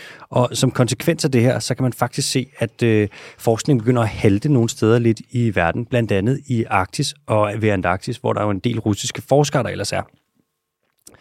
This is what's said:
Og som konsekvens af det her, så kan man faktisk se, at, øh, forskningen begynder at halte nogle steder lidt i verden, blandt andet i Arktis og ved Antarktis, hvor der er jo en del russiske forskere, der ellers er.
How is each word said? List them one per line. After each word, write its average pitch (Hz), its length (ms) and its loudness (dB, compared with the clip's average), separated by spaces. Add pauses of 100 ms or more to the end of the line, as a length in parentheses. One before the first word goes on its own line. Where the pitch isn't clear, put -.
(300)
Og 123 240 2
som 123 180 0
konsekvens 131 540 0
af 147 60 0
det 123 100 4
her, 120 180 2
så 120 160 -4
kan - 80 -2
man 127 100 0
faktisk - 380 -4
se, 127 260 -2
at, - 260 -4
øh, 107 240 4 (300)
forskningen 117 460 0
begynder 120 180 2
at 113 60 0
halte 104 420 2
nogle 117 200 4
steder 117 300 2
lidt 117 220 0 (100)
i 117 240 0
verden, 90 300 0
blandt 117 260 -2
andet 107 360 0
i 113 220 0
Arktis 101 440 -2 (140)
og 107 340 0
ved 107 80 2
Antarktis, 95 480 -2
hvor 113 160 -2
der 104 80 -2
er 104 40 0
jo 104 60 0
en 95 80 -2
del 113 200 -2
russiske - 420 -4
forskere, 143 420 0
der 104 60 -6
ellers 95 240 -6
er. 95 80 -4 (1200)